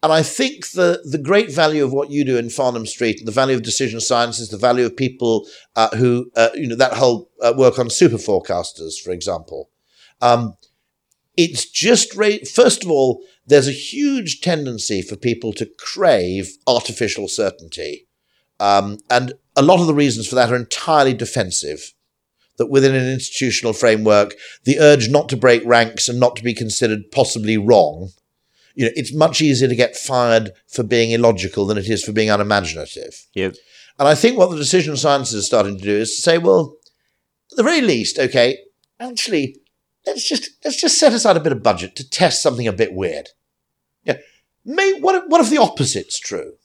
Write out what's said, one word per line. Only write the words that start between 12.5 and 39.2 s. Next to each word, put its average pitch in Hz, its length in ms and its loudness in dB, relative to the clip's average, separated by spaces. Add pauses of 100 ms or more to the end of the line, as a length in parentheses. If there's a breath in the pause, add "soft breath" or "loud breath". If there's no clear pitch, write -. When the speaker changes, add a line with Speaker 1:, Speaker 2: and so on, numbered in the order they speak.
Speaker 1:
first 147 300 2
of 180 80 -2
all, 135 320 2 (220 loud breath)
there's 139 220 6
a 143 40 -2
huge 226 720 -4
tendency 123 600 -4
for 98 140 -10
people 113 380 -4
to - 160 -10 (100)
crave 98 800 -2 (100)
artificial 117 600 -2
certainty. 82 800 -8 (520)
Um, 101 380 2 (120)
and 127 240 0 (220)
a 139 60 4
lot 175 180 6
of 175 80 2
the 156 60 2
reasons 127 340 0
for - 80 -6
that 123 160 2
are 123 40 0
entirely 135 580 0
defensive, 95 800 -8 (640)
that 120 100 -2
within 135 280 4
an 127 160 -2
institutional 120 640 -4
framework, 107 600 2 (300 loud breath)
the 143 160 0
urge 143 300 6
not 147 200 0
to 135 80 -4
break 120 280 4
ranks 117 440 2
and 120 100 -4
not 123 160 2
to 110 80 -12
be 120 120 -2
considered 107 560 -4
possibly 110 460 0
wrong, 95 520 4 (640)
you - 120 -2
know, 165 100 0
it's 127 180 -8
much 156 280 2
easier 135 260 2
to 120 80 0
get 117 200 0
fired 117 560 0 (160 soft breath)
for - 160 -6
being 113 280 0
illogical 104 560 2
than 104 100 -2
it 98 100 -6
is 107 160 -2
for - 80 -10
being 107 180 0
unimaginative. 101 1040 -4
Speaker 2:
Yep. 95 220 -4 (440 soft breath)
Speaker 1:
And 139 80 4
I 151 80 6
think 240 220 2
what 180 120 6
the 175 80 -8
decision 151 400 0
sciences 135 460 0
are - 20 -6
starting 101 320 0
to 92 60 -14
do 104 120 0
is 113 200 -4
to - 60 -8
say, 170 180 2
well, 170 380 2 (720)
at - 60 -10
the 240 60 4
very 311 180 2
least, 151 380 -2
okay, 131 380 2 (420)
actually, 226 580 -6 (480)